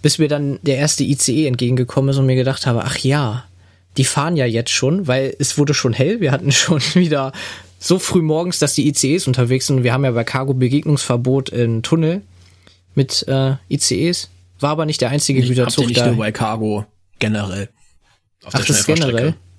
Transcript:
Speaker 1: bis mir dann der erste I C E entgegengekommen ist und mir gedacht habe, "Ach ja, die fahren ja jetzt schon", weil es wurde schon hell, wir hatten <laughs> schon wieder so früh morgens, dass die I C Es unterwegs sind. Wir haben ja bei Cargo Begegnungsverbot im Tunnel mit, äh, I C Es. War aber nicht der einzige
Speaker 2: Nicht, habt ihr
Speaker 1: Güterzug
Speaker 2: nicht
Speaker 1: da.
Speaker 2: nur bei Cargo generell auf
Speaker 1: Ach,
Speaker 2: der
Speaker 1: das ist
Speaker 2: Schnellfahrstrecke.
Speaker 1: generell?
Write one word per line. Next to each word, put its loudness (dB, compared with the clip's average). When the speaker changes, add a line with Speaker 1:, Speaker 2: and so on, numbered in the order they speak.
Speaker 1:
bis 2
mir 2
dann -2
der 0
erste 0
I 0
C 0
E 2
entgegengekommen 0
ist 0
und 2
mir 2
gedacht -2
habe, 0
"Ach -4
ja, -2
die 2
fahren 0
ja 2
jetzt -2
schon", 0
weil 0
es -2
wurde 2
schon 0
hell, 0
wir 2
hatten 0
<laughs> -
schon 2
wieder 2
so 0
früh 0
morgens, -2
dass 2
die 0
I 0
C 2
Es -2
unterwegs 0
sind. 2
Wir 2
haben 0
ja 2
bei 0
Cargo -2
Begegnungsverbot 0
im 0
Tunnel 0
mit, 0
äh, 2
I -2
C 0
Es. -6
War 0
aber 0
nicht -2
der 0
einzige 2
Speaker 2:
Nicht, 2
habt 2
ihr 4
Speaker 1:
Güterzug 0
Speaker 2:
nicht 0
Speaker 1:
da. 2
Speaker 2:
nur 2
bei -2
Cargo -2
generell -4
auf -14
Speaker 1:
Ach, 2
Speaker 2:
der 2
Speaker 1:
das -2
ist 2
Speaker 2:
Schnellfahrstrecke. 0
Speaker 1:
generell? 0